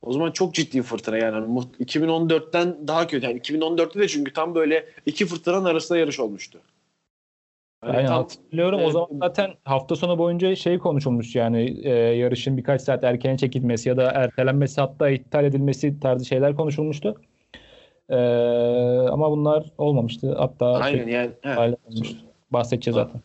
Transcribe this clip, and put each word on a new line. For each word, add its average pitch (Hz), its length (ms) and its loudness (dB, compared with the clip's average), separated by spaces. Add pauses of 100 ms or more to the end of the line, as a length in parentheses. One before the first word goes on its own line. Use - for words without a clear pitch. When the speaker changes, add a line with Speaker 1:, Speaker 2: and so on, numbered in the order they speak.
Speaker 1:
o 120 120 -6
zaman 160 180 0
çok 175 220 -2
ciddi 156 240 -2
bir 123 60 0
fırtına 110 340 -4
yani. 113 160 0
Hani 110 140 -4
mu-, 123 320 -4
iki 127 220 -2
bin 160 60 0
on 165 220 0
dörtten 160 580 -2
daha 165 200 0
kötü. 139 180 -4
Yani 123 120 -2
iki 135 160 -8
bin 156 80 0
on 165 160 0
dörtte 165 220 0
de 202 80 4
çünkü 147 260 -2
tam 165 220 -2
böyle 160 300 2 (200)
iki 151 200 0
fırtınanın 175 400 -2
arasında 165 320 0
yarış 147 220 0
olmuştu. 104 400 -6 (1200)
Hani 120 160 -2
Speaker 2:
Aynen, 135 100 2
Speaker 1:
tam, 127 100 2
Speaker 2:
hatırlıyorum. 175 640 -2
O 160 80 4
Speaker 1:
e, - 20 -2
Speaker 2:
zaman 170 180 0 (100)
zaten 180 320 0 (120)
hafta 135 320 0
sonu 175 220 0
boyunca 175 380 2
şey 180 220 0
konuşulmuş 139 580 0
yani, 117 480 0
e, 139 100 -4
yarışın 120 640 2
birkaç 131 240 0
saat 127 220 0
erkene 127 340 0
çekilmesi 123 520 0
ya 127 80 2
da 127 140 4
ertelenmesi, 131 720 0
hatta 143 280 2
iptal 139 360 0
edilmesi 143 540 0
tarzı 127 260 0
şeyler 139 300 2
konuşulmuştu. 151 680 -4 (880)
E, 131 60 0 (960)
ama 151 200 2
bunlar 151 340 2 (120)
olmamıştı. 135 600 0
Hatta 123 360 0
Speaker 1:
Aynen 127 300 0
Speaker 2:
şey, 117 100 -4
Speaker 1:
yani, 120 180 -2 (100)
he. 139 80 -8
Speaker 2:
hala 120 260 2 (120)
olmuş. 113 220 -6 (420)
Bahsedeceğiz 117 460 0
Speaker 1:
A-, 127 60 2
Speaker 2:
zaten. 120 220 -8